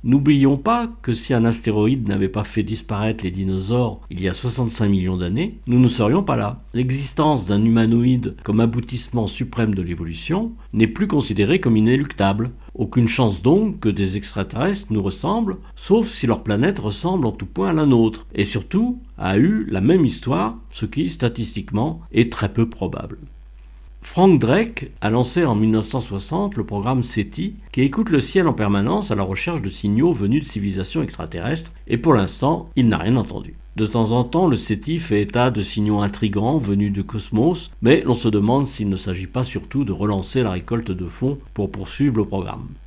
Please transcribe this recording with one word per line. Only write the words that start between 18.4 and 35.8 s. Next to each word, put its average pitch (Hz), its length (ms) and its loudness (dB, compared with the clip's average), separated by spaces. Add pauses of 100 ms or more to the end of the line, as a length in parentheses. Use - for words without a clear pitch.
surtout 226 560 -2 (160)
a 95 200 0
eu 202 320 4
la 95 120 -2
même 156 240 4
histoire, 190 540 -2 (100)
ce - 160 -6
qui, 165 240 -2
statistiquement, 120 920 -4 (140)
est 117 180 4
très - 220 -4
peu 117 160 2
probable. 90 480 -8 (840)
Frank 180 400 6
Drake 147 520 0 (100)
a 104 80 0
lancé 123 340 2
en 131 100 2
mille 110 180 2
neuf 110 160 0
cent 135 120 -4
soixante 175 560 -4
le 117 80 -4
programme 117 400 -2
seti, 160 520 -4 (180)
qui 127 80 0
écoute 196 280 0
le 151 120 4
ciel 175 260 2
en 127 60 2
permanence 107 580 0
à 107 40 0
la 98 80 -2
recherche 117 380 -4
de 95 80 -4
signaux 120 440 2
venus 120 300 0
de - 40 -12
civilisations 101 540 -4
extraterrestres, 98 720 -6 (140)
et 117 100 0
pour 143 160 4
l'instant, 123 640 0
il 123 100 6
n'a 98 120 2
rien 110 180 2
entendu. - 380 -6 (200)
De 107 100 0
temps 113 280 0
en 120 100 2
temps, 165 240 2
le 131 80 4
seti 127 420 -2
fait 104 260 0
état 120 280 0
de 107 100 -2
signaux 104 380 0